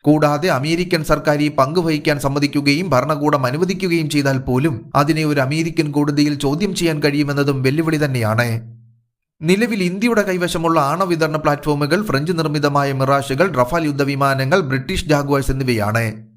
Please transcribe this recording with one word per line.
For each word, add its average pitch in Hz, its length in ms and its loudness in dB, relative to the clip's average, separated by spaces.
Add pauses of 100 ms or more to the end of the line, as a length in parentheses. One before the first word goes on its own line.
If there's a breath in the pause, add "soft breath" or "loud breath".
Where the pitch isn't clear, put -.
കൂടാതെ 151 480 2
അമേരിക്കൻ 165 540 0
സർക്കാർ 147 340 0
ഈ 147 180 0
പങ്ക് 143 240 2
വഹിക്കാൻ 156 400 0
സമ്മതിക്കുകയും 143 720 0
ഭരണകൂടം 143 560 0
അനുവദിക്കുകയും 170 640 -2
ചെയ്താൽ 139 280 0
പോലും 131 580 -2
അതിനെ 156 300 2
ഒരു 143 140 0
അമേരിക്കൻ 156 520 -2
കോടതിയിൽ 147 440 2
ചോദ്യം 151 400 -2
ചെയ്യാൻ 160 240 0
കഴിയുമെന്നതും 143 640 0
വെല്ലുവിളി 151 440 2
തന്നെയാണ്. 117 720 -2 (640)
നിലവിൽ 202 420 2
ഇന്ത്യയുടെ 202 380 0
കൈവശമുള്ള 175 580 0
ആണവ 156 260 0
വിതരണ 160 320 0
പ്ലാറ്റ്ഫോമുകൾ 147 680 0
ഫ്രഞ്ച് 156 280 -2
നിർമ്മിതമായ 147 600 0
മിറാഷുകൾ, 135 600 0
റഫാൽ 151 340 0
യുദ്ധവിമാനങ്ങൾ, 139 720 0
ബ്രിട്ടീഷ് 143 460 -2
ജാഗ്വാർസ് 143 460 0
എന്നിവയാണ്. 113 840 -2